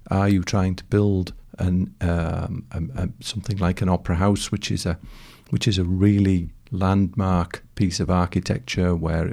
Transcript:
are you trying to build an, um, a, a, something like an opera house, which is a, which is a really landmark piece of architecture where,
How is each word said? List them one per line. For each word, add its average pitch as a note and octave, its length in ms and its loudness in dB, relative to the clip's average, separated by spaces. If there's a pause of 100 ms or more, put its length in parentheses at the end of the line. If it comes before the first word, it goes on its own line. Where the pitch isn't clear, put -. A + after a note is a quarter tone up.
(100)
are G2 180 2
you G2 140 4
trying F#2 340 0
to - 80 -12
build G2+ 480 0 (260)
an, F#2 440 0
um, E2+ 720 -2
a, E2 320 -6
a, F2 40 -2 (120)
something G#2 360 -6
like F2+ 240 0
an G2 80 0
opera F2 280 0
house, G2 360 0
which G2+ 180 -4
is - 140 -4
a, E2+ 140 -2 (500)
which - 180 -2
is F#2+ 120 2
a F#2 60 2
really F#2+ 640 4 (200)
landmark F#2+ 920 0 (120)
piece F#2+ 240 0
of F#2 100 0
architecture F2+ 840 0
where, E2 380 0